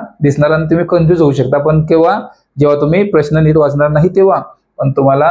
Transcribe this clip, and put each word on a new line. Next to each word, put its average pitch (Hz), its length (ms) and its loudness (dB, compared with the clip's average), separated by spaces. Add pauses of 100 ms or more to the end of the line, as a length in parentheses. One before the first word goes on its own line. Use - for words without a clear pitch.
(220)
दिसणार 147 280 0
आणि 160 200 0
तुम्ही 165 160 0
कन्फ्यूज 170 340 0
होऊ 147 120 2
शकता. 131 260 -2
पण 156 280 0
केव्हा? 165 340 0 (380)
जेव्हा 147 220 2
तुम्ही 165 300 0
प्रश्न 156 340 0
नीट 156 120 2
वाचणार 147 340 0
नाही 151 260 0
तेव्हा. 190 240 2 (380)
पण 143 140 -2
तुम्हाला 135 380 2